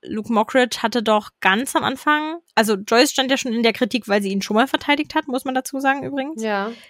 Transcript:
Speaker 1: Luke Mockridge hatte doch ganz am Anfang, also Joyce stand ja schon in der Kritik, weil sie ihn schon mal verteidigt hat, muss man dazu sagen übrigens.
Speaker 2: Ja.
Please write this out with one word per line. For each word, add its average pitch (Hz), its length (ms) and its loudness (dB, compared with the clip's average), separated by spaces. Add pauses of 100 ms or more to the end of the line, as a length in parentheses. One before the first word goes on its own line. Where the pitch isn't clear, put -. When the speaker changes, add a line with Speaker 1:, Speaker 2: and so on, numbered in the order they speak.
Speaker 1:
Luke 214 320 -6
Mockridge 226 500 2
hatte 233 200 -2
doch 214 280 2 (100)
ganz 208 340 2
am 330 80 0
Anfang, 302 560 -2 (160)
also 214 220 4
Joyce 226 340 4
stand 262 180 -2
ja 269 80 2
schon 247 160 -4
in 233 120 0
der 226 80 4
Kritik, 226 340 -2
weil 202 160 2
sie 196 80 -4
ihn 196 100 -2
schon 208 140 -4
mal 240 140 4
verteidigt 294 480 -2
hat, 311 100 0
muss 269 180 -4
man 262 100 -4
dazu 262 260 -4
sagen 269 240 0
übrigens. 269 360 -6
Speaker 2:
Ja. 214 300 -2 (200)